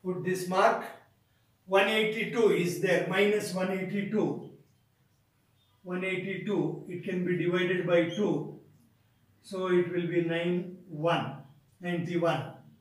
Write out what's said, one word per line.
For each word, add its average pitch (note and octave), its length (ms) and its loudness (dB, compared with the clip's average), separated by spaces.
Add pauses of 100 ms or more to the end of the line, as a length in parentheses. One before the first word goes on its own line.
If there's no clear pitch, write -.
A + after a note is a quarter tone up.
Put E3+ 200 -4
this F3+ 240 -2
mark. G3 380 0 (800)
One G3 220 4
eighty-two A3 640 2
is - 300 0
there, F3+ 260 2
minus G3 460 2
one F#3 180 0
eighty-two. G3 800 -2 (1300)
One F3+ 200 -6
eighty-two, F#3 840 -2
it F3+ 140 -8
can F3+ 220 -2
be F3+ 120 2
divided F3 480 0
by E3+ 240 4
two. - 500 -2 (800)
So F#3 260 -6
it F3 240 4
will F3 160 -2
be E3+ 160 2
nine F3 540 -2 (100)
one, D#3+ 500 0 (420)
ninety-one. E3+ 760 -2 (280)